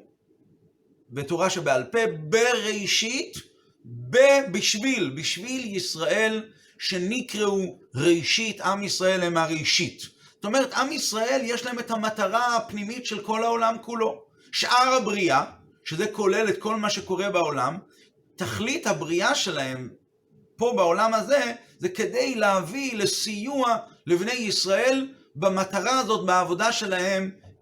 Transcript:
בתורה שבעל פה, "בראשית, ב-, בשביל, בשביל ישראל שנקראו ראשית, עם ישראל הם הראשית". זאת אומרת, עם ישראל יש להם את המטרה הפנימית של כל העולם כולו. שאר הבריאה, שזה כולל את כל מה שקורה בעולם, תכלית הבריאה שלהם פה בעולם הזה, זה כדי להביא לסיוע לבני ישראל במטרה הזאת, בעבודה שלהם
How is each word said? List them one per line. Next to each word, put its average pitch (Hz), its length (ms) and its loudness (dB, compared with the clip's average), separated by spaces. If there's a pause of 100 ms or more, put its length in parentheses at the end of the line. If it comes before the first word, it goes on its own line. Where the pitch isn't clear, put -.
(1080)
בתורה 160 400 -2
שבעל 143 340 0
פה, 226 160 -2 (300)
"בראשית, 220 1080 0 (480)
ב-, 269 680 6
בשביל, 208 640 0
בשביל 208 600 -6
ישראל 208 680 0 (360)
שנקראו 196 1000 -2 (160)
ראשית, 170 680 2
עם 196 220 -2
ישראל 185 380 0
הם 170 160 0
הראשית". 160 760 -2 (300)
זאת - 0 -
אומרת, 254 280 0
עם 262 180 0
ישראל 247 520 0
יש 233 220 -4
להם 240 140 -6
את 233 120 -8
המטרה 220 640 0
הפנימית 220 500 -6
של 208 140 -6
כל 220 240 -2
העולם 226 380 2
כולו. 226 400 -4 (300)
שאר 254 420 4
הבריאה, 196 520 2 (400)
שזה 175 220 -4
כולל 208 420 2
את 180 80 0
כל 220 180 -2
מה 208 140 -2
שקורה 190 400 -2
בעולם, 156 480 0 (580)
תכלית 202 520 -4
הבריאה 175 480 0
שלהם 131 540 -4 (680)
פה 240 180 0
בעולם 196 380 4
הזה, 233 400 2 (260)
זה 180 100 -2
כדי 233 460 -2
להביא 214 640 0
לסיוע 226 800 0 (300)
לבני 180 260 0
ישראל 240 760 0 (280)
במטרה 190 640 0
הזאת, 214 260 0
בעבודה 185 460 2
שלהם 190 600 -2 (300)